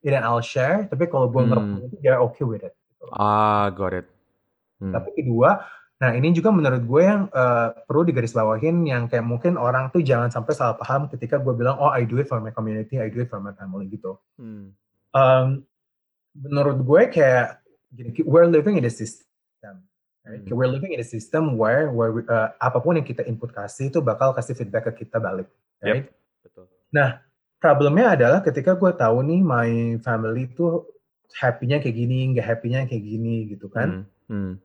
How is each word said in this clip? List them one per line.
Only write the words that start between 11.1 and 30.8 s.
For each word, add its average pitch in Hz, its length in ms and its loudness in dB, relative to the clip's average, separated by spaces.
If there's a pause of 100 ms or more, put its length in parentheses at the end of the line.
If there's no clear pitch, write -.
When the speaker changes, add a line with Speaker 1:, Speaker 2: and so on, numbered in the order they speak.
Speaker 1:
gue 131 160 -2
bilang, 123 240 0
"Oh, 143 120 4
I 127 120 0
do 113 160 -2
it 143 80 -2
for 120 160 -4
my 110 80 -10
community, 110 480 -6
I 113 80 -4
do 120 160 -6
it 120 80 -8
for 101 80 -10
my 101 160 -12
family," 95 320 -12
gitu. 98 320 -12 (160)
Speaker 2:
Hmm. 104 400 -18 (400)
Speaker 1:
Em, 131 480 4 (720)
menurut 143 480 -2
gue 147 180 6 (100)
kayak 127 480 2 (320)
gini, 120 320 -14
we're 165 240 6
living 170 320 4
in 127 80 0
a 113 60 -2
system, - 880 -16 (400)
right? 107 160 -18
Speaker 2:
Hmm. 101 160 -8
Speaker 1:
We're 127 160 2
living 147 240 -4
in 120 80 -6
a 113 40 -10
system 131 520 -2
where, 131 320 2
where 113 240 0
we, 113 80 -4
eh, 113 260 0 (140)
apapun 127 320 0
yang 147 120 0
kita - 200 -6
input 113 240 -8
kasih 117 400 -8
itu 170 80 0
bakal 131 320 2
kasih 123 240 -6
feedback 110 320 -6
ke 113 160 -10
kita 113 160 -4
balik, 95 320 -6 (320)
Speaker 2:
Yep, 104 80 -2
Speaker 1:
right? 135 160 -2 (400)
Speaker 2:
betul. - 160 -20 (320)
Speaker 1:
Nah, 135 240 2 (400)
problemnya 156 560 6
adalah 131 240 6
ketika 143 400 0
gue 185 160 4
tahu 123 240 2
nih 165 240 2
my 120 260 2 (300)
family 113 560 -4
tuh 170 320 -2 (480)